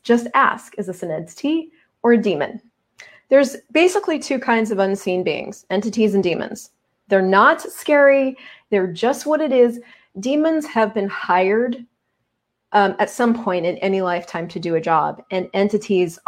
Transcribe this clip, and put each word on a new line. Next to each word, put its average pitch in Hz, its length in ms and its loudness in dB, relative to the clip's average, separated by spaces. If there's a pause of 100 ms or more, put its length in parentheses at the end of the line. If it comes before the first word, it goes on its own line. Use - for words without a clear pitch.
just 240 300 0
ask, - 440 0
"Is 196 100 -8
this 180 140 -10
an 175 100 -8
entity 277 600 -6 (320)
or 233 80 4
a 233 60 6
demon?" 165 440 -2 (680)
There's 269 260 4 (160)
basically 359 480 2
two - 180 -4
kinds 226 320 0
of 202 100 -2
unseen 190 440 -2
beings, - 460 -6
entities 208 440 0
and 196 100 2
demons. - 480 -6 (360)
They're 190 160 2
not 208 380 4
scary. 277 760 2 (320)
They're 190 160 0
just 226 400 -4
what 302 160 0
it 285 120 -2
is. 240 260 4 (400)
Demons 302 480 0
have 220 260 0
been 202 140 -2
hired, 214 760 0 (880)
um, 196 260 2
at - 100 0
some 233 240 0 (100)
point 180 220 -2
in 170 120 -4
any 190 240 -2
lifetime 175 480 -6
to 175 100 -10
do 170 160 -2
a 160 60 0
job. 156 500 -2
And 185 220 -4
entities 196 720 0